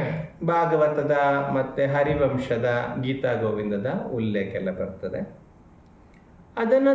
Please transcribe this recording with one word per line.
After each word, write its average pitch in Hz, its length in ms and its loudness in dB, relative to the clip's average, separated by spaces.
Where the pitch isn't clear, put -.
ಭಾಗವತದ 156 680 2
ಮತ್ತೆ 135 320 0
ಹರಿವಂಶದ, 127 1000 0
ಗೀತಾ 131 320 -2
ಗೋವಿಂದದ 104 540 -2
ಉಲ್ಲೇಖ 104 420 -2
ಎಲ್ಲ 95 160 -4
ಬರ್ತದೆ. - 760 -8
ಅದನ್ನ 262 380 4